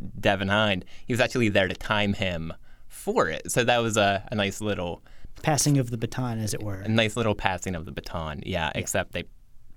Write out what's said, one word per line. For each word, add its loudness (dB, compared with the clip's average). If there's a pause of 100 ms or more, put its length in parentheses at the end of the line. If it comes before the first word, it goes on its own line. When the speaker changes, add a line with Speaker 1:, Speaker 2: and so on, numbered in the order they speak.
(200)
Speaker 1:
Devin 2
Hind, 2 (220)
he -2
was 2
actually 2
there 6
to -2
time 0
him -2 (340)
for 0
it. -6
So 4
that 6
was 2
a, 4
a -2
nice 0
little -2 (400)
Speaker 2:
Passing 4
of 0
the -4
baton, -4
as -2
it -4
were. -4
Speaker 1:
A -4
nice 4
little 2
passing 0
of -6
the -10
baton, -8
yeah, 0
Speaker 2:
Yeah. -2
Speaker 1:
except -2
they -4 (540)